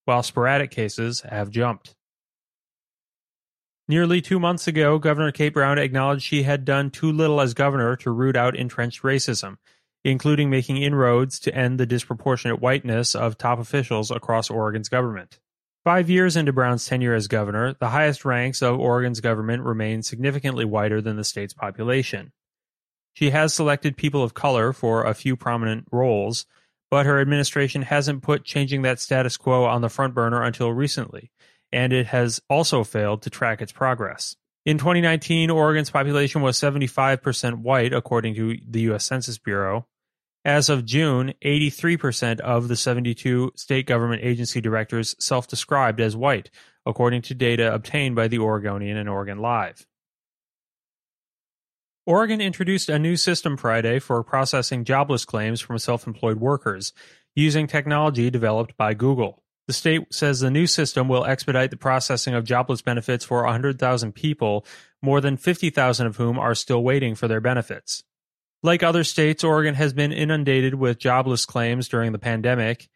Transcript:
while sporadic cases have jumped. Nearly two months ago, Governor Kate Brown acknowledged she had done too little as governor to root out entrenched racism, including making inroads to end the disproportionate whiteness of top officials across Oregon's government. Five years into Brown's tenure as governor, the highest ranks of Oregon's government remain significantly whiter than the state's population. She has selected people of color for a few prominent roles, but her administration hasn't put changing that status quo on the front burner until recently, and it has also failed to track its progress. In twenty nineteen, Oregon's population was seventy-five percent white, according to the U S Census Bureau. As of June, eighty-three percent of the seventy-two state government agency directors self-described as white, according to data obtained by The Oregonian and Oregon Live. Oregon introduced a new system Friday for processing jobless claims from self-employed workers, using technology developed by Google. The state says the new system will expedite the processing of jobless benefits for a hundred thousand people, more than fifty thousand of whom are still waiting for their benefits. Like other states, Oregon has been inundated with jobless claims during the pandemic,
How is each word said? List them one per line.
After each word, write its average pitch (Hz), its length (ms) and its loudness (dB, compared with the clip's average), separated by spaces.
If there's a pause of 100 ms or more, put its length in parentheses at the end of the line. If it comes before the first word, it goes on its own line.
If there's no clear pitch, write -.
while 123 180 2
sporadic 135 480 0
cases 117 500 -4
have 104 300 -8
jumped. 117 440 -2 (1900)
Nearly 170 360 2
two 190 180 0
months 170 260 0
ago, 156 320 4
Governor 151 360 0
Kate 151 200 0
Brown 143 240 2
acknowledged 135 460 0
she 143 200 0
had 139 200 0
done 139 260 0
too 160 220 -2
little 151 300 2
as 123 120 0
governor 127 440 2
to - 140 -4
root 127 260 2
out 123 180 2
entrenched 120 480 -6
racism, 127 540 -2 (480)
including 143 440 2
making 131 280 0
inroads 131 640 2
to - 120 -4
end 127 240 0
the 127 80 0
disproportionate 120 760 -2
whiteness 120 520 0
of 113 240 -2
top 120 220 0
officials 117 500 -2
across 117 400 -2
Oregon's 107 380 -4
government. 120 500 -4 (460)
Five 175 260 4
years 180 280 4
into 143 160 2
Brown's 123 320 2
tenure 123 280 0
as 107 140 0
governor, 107 460 -2
the 123 160 -4
highest 147 340 0
ranks 127 380 -2
of 123 180 2
Oregon's 123 400 0
government 113 440 -2
remain 110 380 -2
significantly 131 600 -2
whiter 107 380 0
than 107 160 -4
the 104 80 -4
state's 101 280 -8
population. 113 800 -4 (840)
She 143 180 0
has 156 220 2
selected 147 440 0
people 143 260 0
of 113 100 -2
color 127 380 2
for 113 320 0
a 110 100 0
few 131 220 -2
prominent 117 560 -4
roles, 120 540 0 (440)
but 139 160 4
her 143 140 4
administration 143 600 0
hasn't 139 420 -2
put 147 220 -2
changing 139 380 -2
that 127 180 -2
status 127 340 0
quo 127 300 2
on 120 160 0
the 117 80 0
front 131 260 -2
burner 120 260 0
until 120 300 -2
recently, 127 600 -6 (400)
and 127 200 2
it 127 140 2
has 120 340 0 (100)
also 143 340 2
failed 104 400 -2
to - 80 -10
track 113 280 -4
its 107 120 -10
progress. 120 640 -4 (280)
In 151 140 2
twenty 170 240 2
nineteen, 165 480 2
Oregon's 156 400 2
population 143 540 0
was 127 120 2
seventy-five 135 680 0
percent 120 360 -2
white, 127 340 2
according 117 420 -2
to 113 220 -2 (100)
the 113 140 -2
U 113 120 2
S 104 120 -4
Census 123 340 -6
Bureau. 98 480 -4 (580)
As 147 240 2
of 131 160 0
June, 135 560 0
eighty-three 151 560 0
percent 117 440 -2
of 120 260 0
the 120 80 -2
seventy-two 123 800 -2
state 135 320 -2
government 117 360 0
agency 120 380 -2
directors 110 580 -2
self-described 123 800 0
as 110 160 0
white, 123 360 0 (340)
according 120 380 0
to - 100 -10
data 117 400 2
obtained 127 420 -2
by 113 120 2
The 117 100 -2
Oregonian 104 600 -2
and 104 120 -6
Oregon 98 300 -6
Live. 113 480 -4 (2250)
Oregon 214 340 2
introduced 190 500 -2
a 151 100 2
new 165 160 0
system 165 420 0
Friday 113 400 2
for 120 260 -2
processing 131 600 -2
jobless 135 420 0
claims 110 340 -4
from 117 200 -8
self-employed 113 580 -2
workers, 113 560 -2 (400)
using 151 320 2
technology 147 640 0
developed 113 480 -2
by 107 160 0
Google. 120 460 0 (260)
The 131 80 -6
state 160 400 -2
says 139 280 0
the 131 100 2
new 160 160 2
system 135 400 0
will 127 160 2
expedite 131 480 0
the 123 60 -12
processing 131 560 0
of 117 100 0
jobless 123 380 0
benefits 120 420 -2
for 120 220 0
a 120 80 2
hundred 131 260 -2
thousand 120 320 0
people, 110 540 -2 (360)
more 139 200 2
than 139 160 0
fifty 175 320 -2
thousand 127 380 2
of 107 100 -8
whom 120 200 0
are 117 160 0
still 120 300 0
waiting 127 320 0
for 117 140 -2
their 110 100 0
benefits. 113 640 -4 (580)
Like 170 220 2
other 165 220 4
states, 156 360 2
Oregon 151 340 2
has 143 180 2
been 147 180 0
inundated 139 640 2
with 127 240 0
jobless 127 460 2
claims 120 420 -2
during 117 240 0
the 107 80 -4
pandemic, 117 760 -2